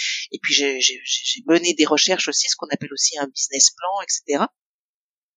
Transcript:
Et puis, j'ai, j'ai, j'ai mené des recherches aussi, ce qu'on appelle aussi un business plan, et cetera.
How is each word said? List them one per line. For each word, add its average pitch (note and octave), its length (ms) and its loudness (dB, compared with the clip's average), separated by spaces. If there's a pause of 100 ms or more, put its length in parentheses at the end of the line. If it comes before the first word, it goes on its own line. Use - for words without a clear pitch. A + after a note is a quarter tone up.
(320)
Et - 100 -8
puis, - 140 2
j'ai, C#3 260 2
j'ai, B2+ 220 0
j'ai - 420 -4
mené E3+ 300 4
des D3+ 100 4
recherches D#3 420 2
aussi, - 220 0
ce - 60 0
qu'on D#3+ 160 -10
appelle D3 200 -6
aussi - 280 -2
un D3 80 -2
business C#3 420 0
plan, F#3+ 320 -4
et - 60 -10
cetera. D3+ 440 0 (840)